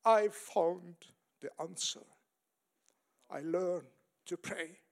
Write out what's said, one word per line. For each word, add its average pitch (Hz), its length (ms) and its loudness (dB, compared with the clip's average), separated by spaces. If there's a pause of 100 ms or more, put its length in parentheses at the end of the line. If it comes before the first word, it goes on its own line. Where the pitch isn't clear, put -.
I 214 240 8
found 175 800 -2 (320)
the - 80 -10 (100)
answer. 165 460 -6 (1200)
I 139 120 -8
learned 170 500 -2 (340)
to 175 120 -8
pray. 175 400 -8 (140)